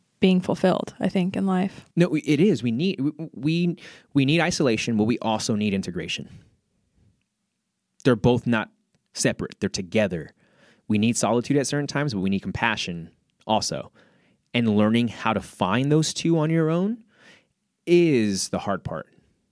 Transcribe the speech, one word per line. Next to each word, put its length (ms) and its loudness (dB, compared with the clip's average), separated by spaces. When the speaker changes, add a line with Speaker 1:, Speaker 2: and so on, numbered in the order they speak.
Speaker 1:
being 200 4
fulfilled, 600 0
I 80 -2
think, 280 -2
in 100 -2
life. 380 -2
Speaker 2:
No, 140 4
we, 100 -2
it 180 0
is. 240 4
We 80 0
need, 300 -2
we, 100 -2
we, 420 0
we 100 4
need 160 2
isolation, 560 0
but 80 4
we 140 0
also 380 -2
need 180 0
integration. 540 -6
They're 120 4
both 300 2
not 240 0
separate. 460 -4
They're 80 0
together. 640 -2
We 100 2
need 180 2
solitude 400 0
at 100 0
certain 200 -2
times, 280 -2
but 60 -2
we 100 0
need 100 0
compassion 680 -4
also. 460 -2
And 240 2
learning 320 2
how 240 -4
to 80 -2
find 520 -2
those 200 2
two 260 0
on 120 0
your 200 0
own 280 -2
is 640 4
the 100 -2
hard 240 -4
part. 260 -10